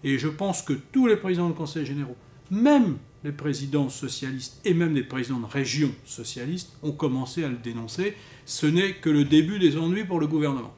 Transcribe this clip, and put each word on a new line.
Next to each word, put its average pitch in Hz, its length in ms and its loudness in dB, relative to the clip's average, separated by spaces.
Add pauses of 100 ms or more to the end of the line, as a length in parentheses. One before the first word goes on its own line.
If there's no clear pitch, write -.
et 139 140 0
je 147 100 -2
pense 180 340 -4
que 143 120 -4
tous 254 320 0
les 214 100 6
présidents 180 320 0
de 160 60 -2
conseils 156 320 -6
généraux, 135 300 -6 (340)
même 226 480 4 (260)
les 147 80 -4
présidents 139 560 -2
socialistes 131 760 -8
et 185 100 4
même 165 200 2
les 131 80 2
présidents 127 380 -4
de 110 60 -8
régions 135 460 0 (120)
socialistes 127 760 -8
ont 151 100 -4
commencé 135 500 -2
à 147 60 -2
le 123 80 -4
dénoncer. 117 580 -6 (300)
Ce - 220 -2
n'est 180 260 4
que - 160 -4
le 147 160 6
début 156 340 4
des 160 200 4
ennuis 180 260 0
pour 180 160 0
le 151 60 0
gouvernement. 143 520 -2